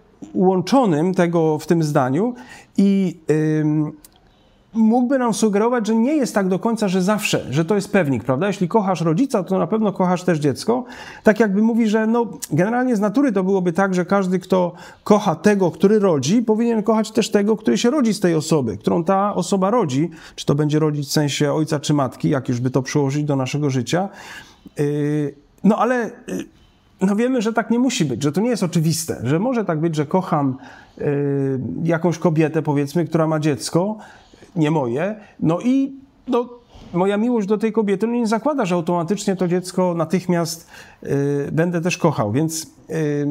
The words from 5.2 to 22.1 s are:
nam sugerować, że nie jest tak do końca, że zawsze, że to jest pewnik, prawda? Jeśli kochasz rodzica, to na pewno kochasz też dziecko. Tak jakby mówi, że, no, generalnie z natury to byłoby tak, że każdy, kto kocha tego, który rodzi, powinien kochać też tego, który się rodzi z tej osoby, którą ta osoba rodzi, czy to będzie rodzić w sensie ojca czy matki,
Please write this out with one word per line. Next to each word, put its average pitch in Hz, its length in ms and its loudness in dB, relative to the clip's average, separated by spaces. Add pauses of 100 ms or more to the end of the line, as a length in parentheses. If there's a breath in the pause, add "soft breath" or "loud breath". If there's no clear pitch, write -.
nam 240 140 0
sugerować, 220 540 2
że 220 80 0
nie 247 200 2
jest 269 200 0
tak 196 120 2
do 185 120 0
końca, 220 280 0
że 185 140 2
zawsze, 202 480 -2
że 151 160 0
to 208 100 0
jest 196 160 -2
pewnik, 139 320 2
prawda? 139 240 0
Jeśli 185 200 -2
kochasz 190 340 0
rodzica, 180 420 0
to 190 160 -2
na 175 80 0
pewno 214 260 0
kochasz 180 300 0
też 170 160 2
dziecko. 214 440 0 (400 loud breath)
Tak 214 160 4
jakby 208 220 2
mówi, 226 260 2
że, 220 200 2
no, 233 200 2 (240)
generalnie 233 440 0
z 190 40 0
natury 220 320 2
to 190 120 0
byłoby 185 300 0
tak, 196 200 0
że 180 120 0
każdy, 190 340 0
kto 180 340 0 (300 loud breath)
kocha 202 320 4
tego, 190 360 2
który 208 280 4
rodzi, 180 440 2
powinien 226 400 0
kochać 220 280 0
też - 200 0
tego, 208 260 2
który 233 200 2
się 240 120 2
rodzi 247 240 2
z - 60 -4
tej 175 160 2
osoby, 143 420 0
którą 185 260 0
ta 190 320 0
osoba 185 340 0
rodzi, 165 400 0 (260 loud breath)
czy - 100 -12
to 147 100 2
będzie 151 240 0
rodzić 147 280 -2
w - 40 -10
sensie 143 420 0
ojca 151 260 -2
czy 151 140 -2
matki, 143 360 -2